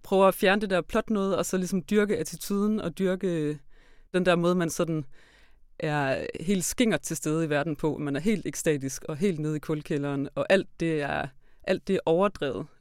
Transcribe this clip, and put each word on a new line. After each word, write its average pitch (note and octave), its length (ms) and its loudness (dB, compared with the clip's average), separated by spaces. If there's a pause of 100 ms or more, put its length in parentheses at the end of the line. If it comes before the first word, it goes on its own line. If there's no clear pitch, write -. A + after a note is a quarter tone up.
prøver F#3+ 240 6
at F#3+ 80 6
fjerne G3+ 260 4
det G3+ 100 -2
der F3+ 100 4
plot - 300 -2
noget, G3 260 2
og - 100 0
så F#3 100 -2
ligesom F#3 260 0
dyrke G#3 360 2
attituden, G3+ 640 -2
og E3+ 180 -6
dyrke F3 600 -2 (560)
den F3+ 120 2
der F3 100 6
måde, F3 180 4
man E3+ 160 2
sådan D#3+ 340 -2 (760)
er C#3 460 -2 (160)
helt F3+ 240 0
skingert A3 360 -2
til - 160 -6
stede D#3+ 280 -2
i D3+ 60 -4
verden D3 260 -2
på. D3+ 220 -2
Man C#3+ 180 -4
er D3 40 -2
helt G3+ 260 0
ekstatisk, C#3 640 -2
og D#3+ 80 -6
helt E3+ 220 0
nede D3+ 180 -2
i - 20 -4
kulkælderen, C#3+ 760 -4
og C#3+ 160 -2
alt F#3+ 180 4 (120)
det D#3+ 220 0
er, - 240 -2 (380)
alt - 240 0
det F#3+ 60 2
er F3 120 2
overdrevet. E3 600 2 (140)